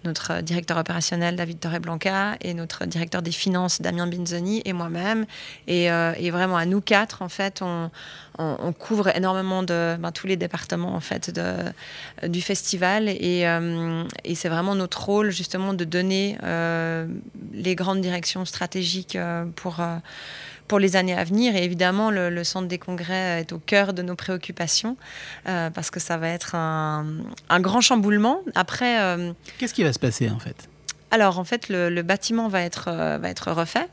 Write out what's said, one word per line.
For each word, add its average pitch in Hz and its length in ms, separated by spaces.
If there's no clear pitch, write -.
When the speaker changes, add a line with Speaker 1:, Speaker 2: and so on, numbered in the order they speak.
Speaker 1:
notre 170 380
directeur 170 360
opérationnel 170 560
David 170 240
Torreblanca 170 800
et 175 140
notre 165 320
directeur 170 340
des 170 120
finances 180 500
Damien 175 240
Binzoni 175 580
et 190 80
moi-même. 180 540
Et, 175 240
euh, 165 280
et 175 120
vraiment 180 260
à 165 100
nous 196 140
quatre, 208 400
en 185 80
fait, 196 340
on, 170 280
on, 160 220
on 170 120
couvre 208 420
énormément 185 500
de, 170 340
ben, 170 140
tous - 160
les 190 80
départements 175 580
en 170 60
fait, - 300
de, - 1000
du 175 120
festival. 196 680
Et, 180 380
euh, 165 580
et 165 120
c'est 175 120
vraiment 180 280
notre 185 280
rôle 208 260
justement 190 440
de 175 100
donner, 190 600
euh, 165 640
les 180 220
grandes 190 260
directions 180 440
stratégiques, 180 720
euh, 170 280
pour, 175 240
euh, 170 160
pour 202 100
les 190 160
années 185 240
à 185 60
venir. 208 320
Et 180 80
évidemment, 180 480
le, 180 180
le 170 140
centre 185 240
des 175 100
congrès 180 640
est 160 120
au 170 60
cœur 202 340
de 180 100
nos 180 120
préoccupations, 185 840
euh, 170 200
parce 160 220
que - 80
ça 170 180
va 165 120
être 175 260
un, 156 520
un 180 120
grand 190 200
chamboulement. 226 640
Après, 226 460
euh, 175 320
Speaker 2:
Qu'est-ce 247 160
qui 226 80
va 147 100
se - 60
passer, 120 320
en 117 80
fait ? - 300
Speaker 1:
Alors, 196 300
en 180 40
fait, 233 240
le, 175 220
le 175 120
bâtiment 220 440
va 190 160
être, - 240
euh, 160 340
va 180 100
être 180 200
refait. 170 420